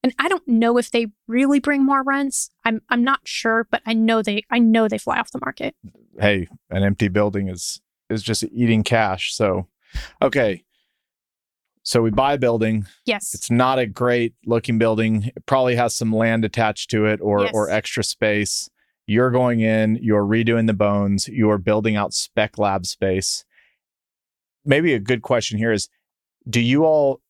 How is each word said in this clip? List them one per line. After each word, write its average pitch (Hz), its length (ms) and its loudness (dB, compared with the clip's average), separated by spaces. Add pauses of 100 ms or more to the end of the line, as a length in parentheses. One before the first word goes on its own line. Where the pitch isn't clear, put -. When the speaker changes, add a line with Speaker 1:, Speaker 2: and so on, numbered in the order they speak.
Speaker 1:
And 254 160 0
I 294 80 0
don't 370 180 -2
know 233 320 2
if 233 140 -4
they 233 160 0 (180)
really 269 320 2
bring 277 260 0
more 269 200 0
rents. 277 460 -4 (140)
I'm, 226 160 0 (100)
I'm 240 120 2
not 269 220 0
sure, 226 440 -2
but - 160 -2
I 220 80 -4
know 226 300 2
they, 208 300 -4
I 240 80 2
know 226 260 4
they 214 120 -2
fly - 200 -2
off - 140 -6
the - 120 -10
market. - 300 -8 (460)
Speaker 2:
Hey, 98 260 2 (240)
an 95 140 0
empty 101 240 0
building 101 400 0
is, - 320 -10 (280)
is 110 140 -4
just 113 300 -4
eating 113 320 2
cash. 107 500 0
So, 95 320 0 (540)
okay. 113 420 0 (1200)
So 117 200 0
we 113 80 2
buy 135 240 2
a 143 40 -4
building. 110 480 0 (180)
Speaker 1:
Yes. 214 300 -4
Speaker 2:
It's - 160 -8
not 127 300 2
a 123 60 0
great 120 480 0 (120)
looking 113 320 0
building. 110 560 0
It - 120 -16
probably 127 280 2
has 120 220 0
some 110 180 -2
land 113 300 0
attached 107 460 -2
to 107 160 2
it 107 140 0
or, 101 220 0
Speaker 1:
Yes. 101 100 0
Speaker 2:
or 107 160 0
extra 104 360 -4
space. - 640 -2 (360)
You're 120 280 2
going 123 280 2
in, 110 400 2
you're 107 240 2
redoing 113 440 2
the 110 60 2
bones, 101 520 0
you're 107 320 2
building 107 380 0
out 101 180 -4
spec - 420 -4
lab 95 300 -2
space. - 580 -4 (1200)
Maybe 147 300 2
a 110 60 0
good 113 220 -2
question 113 360 -2
here 113 140 2
is, 104 160 -2 (600)
do 120 120 0
you 131 240 2
all 147 460 2